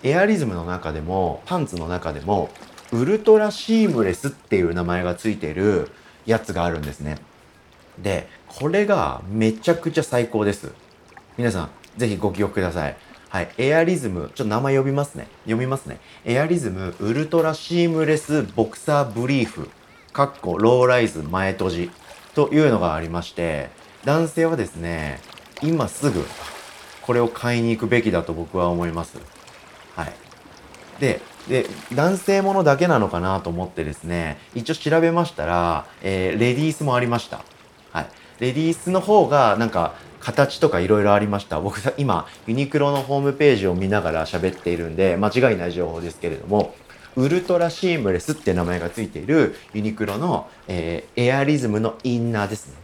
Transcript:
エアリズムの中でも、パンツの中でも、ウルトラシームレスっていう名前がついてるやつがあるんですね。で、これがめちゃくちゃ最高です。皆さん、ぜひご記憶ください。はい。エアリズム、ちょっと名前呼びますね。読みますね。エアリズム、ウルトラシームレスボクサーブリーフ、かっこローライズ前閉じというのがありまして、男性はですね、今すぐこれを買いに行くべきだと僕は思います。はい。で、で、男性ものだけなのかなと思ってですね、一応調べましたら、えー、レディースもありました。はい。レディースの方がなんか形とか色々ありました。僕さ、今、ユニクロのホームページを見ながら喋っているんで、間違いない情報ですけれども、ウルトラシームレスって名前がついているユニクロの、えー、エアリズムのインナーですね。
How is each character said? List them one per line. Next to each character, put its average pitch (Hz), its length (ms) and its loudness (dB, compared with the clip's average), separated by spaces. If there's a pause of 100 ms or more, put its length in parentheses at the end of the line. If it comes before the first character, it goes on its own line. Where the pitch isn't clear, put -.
エ 139 120 2
ア 196 100 6
リ 214 100 4
ズ 151 100 0
ム 98 80 -2
の 85 100 -4
中 87 280 -6
で 78 80 -4
も、 87 460 -2
パ 180 120 -2
ン 151 80 -2
ツ 90 100 -10
の 82 100 -6
中 87 260 -4
で 73 80 -8
も、 87 300 -2 (400)
ウ 117 140 0
ル 208 160 0
ト 214 180 8
ラ 214 140 2
シ 220 340 2
ー 170 80 2
ム 113 100 2
レ 92 80 2
ス 139 160 -4
っ - 40 -2
て - 240 -4
い 92 60 4
う 85 120 0
名 87 80 -2
前 87 220 -2
が 87 100 -2
つ 110 160 -4
い 98 60 -4
て 78 180 -6
る 95 360 0 (360)
や 110 140 2
つ - 120 -10
が 85 120 0
あ 87 60 0
る 82 100 -6
ん - 20 -8
で 73 100 -8
す - 80 -14
ね。 73 180 -8 (800)
で、 92 300 -4 (200)
こ - 180 -6
れ 190 180 2
が 101 440 0
め 110 240 4
ち 110 180 -2
ゃ 170 60 4
く 165 160 -4
ち 165 60 0
ゃ 151 40 0
最 120 240 0
高 107 180 0
で 101 100 2
す。 - 180 -12 (680)
皆 120 140 0
さ 92 100 -2
ん、 - 80 -8 (260)
ぜ 117 120 0
ひ 101 80 -2
ご 95 160 0
記 92 100 -2
憶 98 120 -2
く 104 60 0
だ 87 120 0
さ 78 160 -2
い。 - 80 -8 (320)
は 92 140 -4
い。 - 60 -6 (100)
エ 135 180 2
ア 165 80 6
リ 175 120 2
ズ 131 120 -4
ム、 85 260 -6
ち - 60 -12
ょ 110 40 0
っ - 40 0
と - 20 0
名 110 100 2
前 139 160 2
呼 135 60 4
び 139 100 0
ま 143 120 0
す - 100 -12
ね。 131 140 -12 (160)
読 110 120 -2
み 123 100 -2
ま 135 100 -2
す - 100 -12
ね。 - 140 -14 (240)
エ 127 160 2
ア 156 60 0
リ 170 120 2
ズ 120 120 -4
ム、 92 280 -6
ウ 104 140 -2
ル 151 160 0
ト 165 140 2
ラ 160 120 0
シ 170 320 0
ー 165 40 2
ム 160 140 0
レ 156 120 2
ス 151 260 0
ボ 110 240 0
ク - 100 -12
サ 143 280 0
ー 113 80 -8
ブ 117 160 -4
リ 135 140 2
ー - 20 2
フ、 - 260 -10 (420)
か 139 120 2
っ 139 80 -4 (100)
こ 87 160 -4
ロ 120 240 6
ー 123 40 6
ラ 123 140 4
イ 110 80 2
ズ 80 140 -6
前 95 300 -2
閉 92 180 -2
じ 87 200 -4 (440)
と 147 180 2
い 147 60 4
う 151 120 6
の 107 100 2
が 82 160 0
あ 80 40 -4
り 82 80 -8
ま 85 140 -4
し - 120 -14
て、 78 360 -4 (340)
男 156 240 2
性 165 180 0
は 160 100 0
で 104 100 -2
す - 100 -14
ね、 82 440 -6 (420)
今 147 260 0
す 143 220 -2
ぐ 87 160 -4 (760)
こ 123 100 -2
れ 120 80 4
を 120 80 2
買 120 320 -2
い - 20 0
に 117 80 2
行 113 100 0
く 131 60 -4
べ 117 160 4
き 110 80 2
だ 85 120 0
と 85 100 -6
僕 82 260 -6
は 87 100 2
思 85 180 0
い 82 60 -4
ま 82 120 -6
す。 - 120 -16 (760)
は 82 100 -8
い。 - 80 -10 (880)
で、 127 200 0 (280)
で、 127 180 0 (280)
男 175 240 2
性 196 240 2
も 196 120 0
の 190 100 2
だ 139 120 8
け 175 120 2
な 147 100 4
の 101 100 2
か 85 120 -2
な 95 200 0
と 90 100 -6
思 90 160 -4
っ - 20 -10
て 82 160 -6
で 73 80 -6
す - 120 -14
ね、 82 340 -4 (160)
一 117 160 -6
応 165 40 -2
調 156 260 2
べ 165 120 4
ま 170 120 2
し 165 80 -6
た 78 140 -6
ら、 85 400 0 (160)
え 95 340 0
ー、 107 40 -2
レ 123 140 2
デ 143 80 0
ィ 160 80 2
ー - 20 -4
ス 151 120 -6
も 131 100 0
あ 123 60 4
り 123 60 0
ま 117 120 0
し - 100 -8
た。 - 120 -12 (520)
は 85 100 -4
い。 - 40 -8 (320)
レ 123 140 -2
デ 143 80 -2
ィ 160 100 2
ー 165 40 0
ス - 160 -6
の 185 100 2
方 196 280 6
が 123 300 6
な 117 80 2
ん 107 40 -2
か 85 240 0 (260)
形 - 380 0
と 156 120 4
か 87 100 0
色 104 180 4
々 101 140 4
あ 104 60 6
り 104 80 2
ま 101 140 -2
し - 60 -14
た。 80 140 -4
僕 98 200 -6
さ、 131 160 -2
今、 113 300 0 (200)
ユ 117 80 -2
ニ 139 140 0
ク 147 100 -2
ロ 143 120 2
の 139 120 0
ホ 139 160 -2
ー - 20 0
ム 139 120 0
ペ 143 220 6
ー - 20 2
ジ 98 100 0
を 90 80 2
見 95 140 0
な 101 140 2
が 80 100 -2
ら 80 140 0
喋 90 260 -2
っ - 40 -12
て 87 160 -2
い 87 40 0
る 82 120 -4
ん 78 80 -8
で、 92 200 2
間 101 120 0
違 123 260 4
い - 20 -2
な 87 100 -4
い 87 60 -4
情 87 160 -2
報 82 120 -8
で 85 100 -8
す - 100 -18
け 87 100 -4
れ 78 60 -6
ど - 100 -14
も、 101 280 0 (400)
ウ 131 140 2
ル 180 140 0
ト 180 160 0
ラ 170 100 2
シ 170 280 -2
ー 143 40 -2
ム 101 100 0
レ 90 80 2
ス 151 140 -4
っ - 40 -2
て - 180 -2
名 87 100 0
前 87 160 -2
が 85 80 -6
つ 113 140 -8
い 92 60 -6
て - 100 -12
い 90 80 -10
る 139 280 2 (200)
ユ 104 80 -4
ニ 107 100 -2
ク 107 140 -4
ロ 98 100 -4
の、 143 320 -2 (180)
え 85 380 -4 (100)
ー、 120 120 0
エ 127 80 4
ア 139 100 2
リ 147 140 2
ズ 123 100 -2
ム 104 100 0
の 110 260 -2
イ 123 120 0
ン 117 160 -2
ナ 104 140 0
ー - 20 -6
で 104 80 -6
す - 120 -14
ね。 67 160 -20